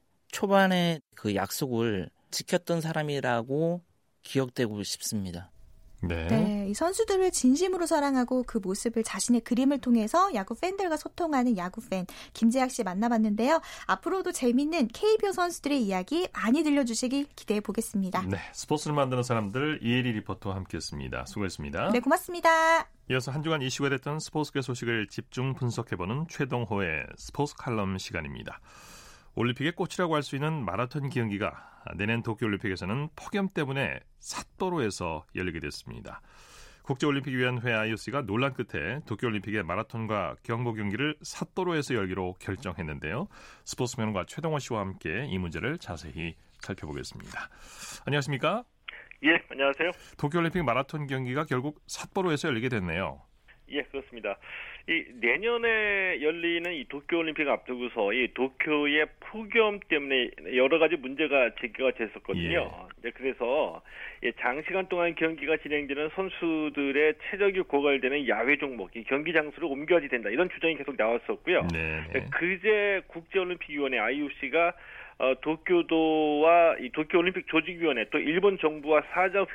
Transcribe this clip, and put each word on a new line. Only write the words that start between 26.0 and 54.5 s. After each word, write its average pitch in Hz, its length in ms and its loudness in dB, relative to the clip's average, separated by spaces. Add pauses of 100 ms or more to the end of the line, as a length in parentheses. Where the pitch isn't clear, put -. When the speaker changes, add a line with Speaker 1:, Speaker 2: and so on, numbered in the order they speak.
Speaker 2:
최동호의 98 760 -2 (100)
스포츠 - 400 -4
칼럼 98 440 -2
시간입니다. 69 600 -8 (760)
올림픽의 127 380 0
꽃이라고 170 420 -2
할 147 80 2
수 - 120 -6
있는 147 300 -2
마라톤 123 440 -2
경기가 107 600 -2 (280)
내년 107 240 2
도쿄올림픽에서는 107 920 -2
폭염 196 340 -2
때문에 135 500 -2 (200)
삿포로에서 104 1080 -4 (100)
열리게 90 260 -2
됐습니다. - 600 -10 (640)
국제올림픽위원회 127 920 0
아이오씨가 110 480 -2
논란 123 320 0
끝에 107 540 -4
도쿄올림픽의 104 560 -2
마라톤과 101 800 -4
경보 117 300 -2
경기를 107 480 -2
삿포로에서 165 760 -2
열기로 92 440 -2
결정했는데요. 90 880 -4 (380)
스포츠평론가 107 640 -2
최동호 151 320 -4
씨와 113 220 -2
함께 95 460 -4
이 92 120 -2
문제를 92 400 -4
자세히 80 560 -8 (240)
살펴보겠습니다. - 880 -10 (560)
안녕하십니까? 147 580 0 (600)
Speaker 4:
예, 160 260 6
안녕하세요. 139 420 0 (280)
Speaker 2:
도쿄올림픽 165 440 0
마라톤 139 440 0
경기가 131 380 -2
결국 139 420 -2
삿포로에서 170 600 -2
열리게 120 200 0
됐네요. 87 520 -2 (480)
Speaker 4:
예, 143 140 -2
그렇습니다. 113 540 -8 (520)